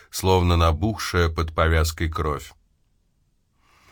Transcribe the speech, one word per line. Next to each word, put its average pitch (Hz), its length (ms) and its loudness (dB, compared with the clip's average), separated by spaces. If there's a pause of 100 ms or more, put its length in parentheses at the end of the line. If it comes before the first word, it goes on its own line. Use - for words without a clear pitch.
(100)
словно 90 460 2
набухшая 85 720 0
под 80 260 -6
повязкой 80 540 0
кровь. 76 440 -6 (1400)